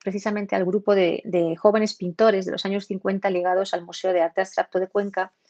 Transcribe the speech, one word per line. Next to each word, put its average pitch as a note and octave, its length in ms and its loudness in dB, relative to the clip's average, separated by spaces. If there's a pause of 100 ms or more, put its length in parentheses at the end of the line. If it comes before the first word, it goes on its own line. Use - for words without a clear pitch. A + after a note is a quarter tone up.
precisamente G3+ 520 -4
al F#3+ 100 0
grupo G3+ 300 2
de, F3 280 2
de E3+ 320 0
jóvenes G#3+ 380 2
pintores F#3+ 540 2
de - 60 -4
los - 120 -6
años G3 220 -4
cincuenta G3 420 -4
ligados F3+ 460 0
al F3 100 -8
Museo F#3 280 -4
de E3+ 100 2
Arte E3+ 180 -2
Abstracto F#3 380 -4
de F#3 80 -2
Cuenca, G3 440 -4 (180)